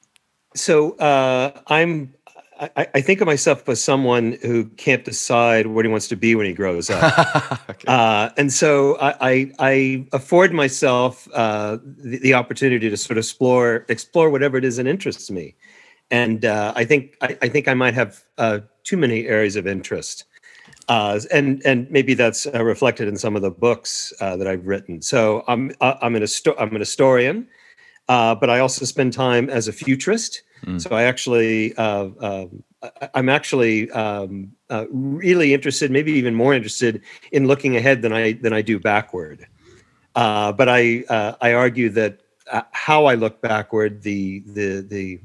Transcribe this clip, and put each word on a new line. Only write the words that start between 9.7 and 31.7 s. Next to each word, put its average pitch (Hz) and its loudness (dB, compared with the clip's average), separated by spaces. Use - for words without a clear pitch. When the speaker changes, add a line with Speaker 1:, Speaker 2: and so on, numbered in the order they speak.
Speaker 1:
afford 175 4
myself, 131 0
uh, 107 -2
the, 135 -12
the 131 4
opportunity 123 0
to 101 -2
sort 113 -4
of 113 0
explore, 123 2
explore 156 0
whatever 139 0
it 131 0
is 123 -2
that 127 -4
interests 147 -6
me. 87 -10
And, 113 0
uh, 107 0
I 120 -2
think, 131 0
I, 127 -4
I 127 0
think 139 -2
I 135 2
might 127 2
have, 117 -4
uh, 110 0
too - -4
many 117 0
areas 107 0
of 95 -4
interest. 95 -8
Uh, 104 0
and, 139 2
and 131 2
maybe 135 2
that's, 113 0
uh, 131 -2
reflected 117 0
in 104 -6
some 104 -4
of 98 -2
the 95 -2
books, - -4
uh, 95 -4
that 95 -4
I've 92 -6
written. 98 -8
So 110 0
I'm, 123 -2
uh, 131 2
I'm 120 -2
an 107 0
histo-, 143 -2
I'm 110 -2
an 104 -4
historian, 135 2
uh, 113 4
but 107 0
I 120 4
also 131 0
spend 127 -2
time 127 0
as 120 -4
a 104 -8
futurist. 175 -4
Speaker 2:
Mm. 92 -6
Speaker 1:
So 90 -4
I 113 2
actually, 113 0